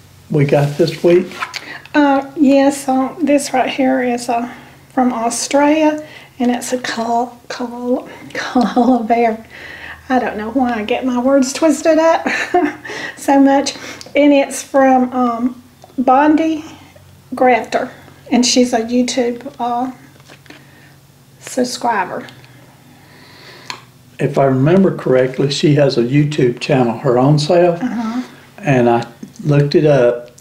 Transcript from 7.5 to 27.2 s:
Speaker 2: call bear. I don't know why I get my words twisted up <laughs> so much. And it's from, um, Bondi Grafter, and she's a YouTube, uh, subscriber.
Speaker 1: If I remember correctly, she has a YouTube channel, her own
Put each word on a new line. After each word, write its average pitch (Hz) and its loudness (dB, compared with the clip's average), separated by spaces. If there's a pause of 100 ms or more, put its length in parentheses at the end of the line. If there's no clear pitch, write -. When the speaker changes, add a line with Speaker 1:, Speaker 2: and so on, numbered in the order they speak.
Speaker 2:
call 240 0
bear. 226 0 (640)
I 254 0
don't 208 -4
know 214 -8
why 247 0
I 214 -4
get 240 -4
my 247 -2
words 262 2
twisted 320 2
up 330 2 (440)
<laughs> - -12
so 277 2
much. 277 4 (420)
And 285 6
it's 277 0
from, 262 2
um, 247 -2 (340)
Bondi 302 2 (680)
Grafter, 254 0 (400)
and 247 2
she's 247 2
a 226 0
YouTube, 247 -2
uh, 247 -4 (1500)
subscriber. 226 -6 (1900)
Speaker 1:
If - -2
I 139 4
remember 147 4
correctly, 131 0
she 147 2
has 131 2
a 117 2
YouTube 139 0
channel, 123 0
her 123 0
own 147 4